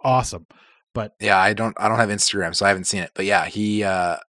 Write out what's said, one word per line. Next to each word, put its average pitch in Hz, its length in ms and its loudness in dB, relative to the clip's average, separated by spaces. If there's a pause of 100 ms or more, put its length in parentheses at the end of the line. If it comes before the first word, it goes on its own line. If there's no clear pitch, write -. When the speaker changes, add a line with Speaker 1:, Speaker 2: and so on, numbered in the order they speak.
Speaker 1:
awesome. 123 420 0 (480)
But 107 260 -8
Speaker 2:
Yeah, 104 180 4
I 98 140 4
don't, 110 280 -4
I 110 80 2
don't 113 100 2
have 110 100 2
Instagram, 98 460 -2
so 98 120 0
I - 20 6
haven't 95 160 2
seen 95 180 -4
it. - 120 -10
But 95 120 -4
yeah, 95 200 2
he, 104 380 -2
uh, 90 320 0 (140)